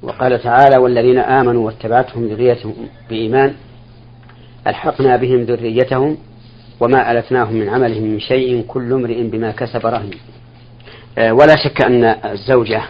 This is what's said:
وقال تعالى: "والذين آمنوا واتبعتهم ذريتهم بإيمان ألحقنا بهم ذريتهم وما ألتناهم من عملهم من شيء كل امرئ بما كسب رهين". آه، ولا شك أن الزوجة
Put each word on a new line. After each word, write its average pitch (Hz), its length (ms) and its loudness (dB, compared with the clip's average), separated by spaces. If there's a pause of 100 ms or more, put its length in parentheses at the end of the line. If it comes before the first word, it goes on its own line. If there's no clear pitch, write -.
وقال 127 400 -2
تعالى: 135 340 6
"والذين 123 420 4
آمنوا 123 480 2
واتبعتهم 117 600 -2
ذريتهم 110 480 -2 (360)
بإيمان 113 440 0 (1120)
ألحقنا 131 500 -2
بهم 123 260 0
ذريتهم 120 760 -2 (640)
وما 120 320 2
ألتناهم 117 420 -2
من 107 140 -2
عملهم 113 340 -2
من 107 180 -4
شيء 127 480 -2
كل 123 240 -4
امرئ 120 300 -2
بما 110 280 -6
كسب 113 360 -6
رهين". 104 280 -4 (1040)
آه، 113 140 2
ولا 147 240 6
شك 143 260 -2
أن 123 220 4
الزوجة 110 840 -2